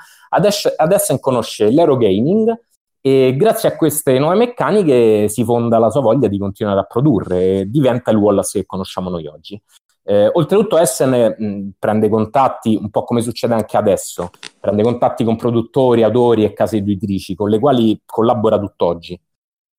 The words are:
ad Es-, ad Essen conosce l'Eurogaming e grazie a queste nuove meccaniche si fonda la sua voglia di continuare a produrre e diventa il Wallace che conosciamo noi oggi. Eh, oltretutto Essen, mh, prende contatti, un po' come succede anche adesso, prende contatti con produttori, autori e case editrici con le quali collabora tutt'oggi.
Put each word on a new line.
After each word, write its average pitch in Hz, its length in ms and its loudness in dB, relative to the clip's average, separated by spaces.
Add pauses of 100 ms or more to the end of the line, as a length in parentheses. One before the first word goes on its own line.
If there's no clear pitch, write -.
(280)
ad 160 160 0
Es-, - 320 0
ad 160 160 0
Essen 190 280 0
conosce 110 500 -2
l'Eurogaming 147 840 2 (460)
e 135 340 2
grazie 208 360 0
a - 60 -4
queste 143 420 0
nuove 160 180 0
meccaniche 143 920 2
si 120 140 -4
fonda 117 360 0
la 113 120 4
sua 139 120 0
voglia 113 260 2
di 98 100 -2
continuare 98 420 -4
a - 20 2
produrre 95 800 0
e 98 100 -6
diventa 123 400 0
il 110 80 2
Wallace 101 420 0
che 90 60 -6
conosciamo 92 420 -8
noi 85 180 -8
oggi. 98 340 -18 (420)
Eh, 104 320 2
oltretutto 185 420 0
Essen, 131 640 2
mh, 101 300 -8 (100)
prende 107 320 0
contatti, 110 680 0
un 101 120 -8
po' - 140 -2
come 120 180 -2
succede 117 320 -4
anche 107 240 -2
adesso, 92 500 -2 (320)
prende 104 220 0
contatti 120 420 -2
con 110 120 0
produttori, 117 640 0
autori 113 420 2
e 104 80 -2
case 107 240 -2
editrici 98 580 -4
con 104 140 -4
le 107 100 2
quali 117 460 0
collabora 110 540 0
tutt'oggi. 87 600 -6 (600)